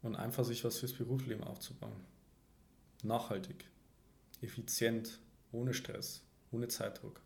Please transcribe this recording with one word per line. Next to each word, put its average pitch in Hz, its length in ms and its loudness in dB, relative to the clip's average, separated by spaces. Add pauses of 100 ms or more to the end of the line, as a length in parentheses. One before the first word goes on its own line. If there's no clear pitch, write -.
und 113 140 0
einfach 117 300 4
sich 117 180 0
was 117 160 2
fürs 131 140 -2
Berufsleben 123 500 0
aufzubauen. - 600 -8 (960)
Nachhaltig, 107 640 0 (760)
effizient, 113 800 2 (320)
ohne 123 220 2
Stress, - 500 -4 (280)
ohne 117 160 2
Zeitdruck. 107 580 -2